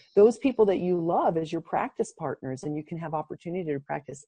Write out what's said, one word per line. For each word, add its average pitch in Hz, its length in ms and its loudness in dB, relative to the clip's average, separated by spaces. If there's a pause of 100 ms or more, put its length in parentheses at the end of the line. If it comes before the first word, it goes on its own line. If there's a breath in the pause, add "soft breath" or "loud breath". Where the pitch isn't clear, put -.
(180 soft breath)
those 226 200 8
people 247 280 2
that 190 140 2
you 180 200 0
love 180 380 2
as 160 120 -4
your 165 120 -4
practice - 500 -4
partners, 131 520 -8
and 151 120 -6
you 151 80 -6
can 160 140 -10
have 160 160 -8
opportunity 160 580 -8
to 143 80 -4
practice 147 480 -10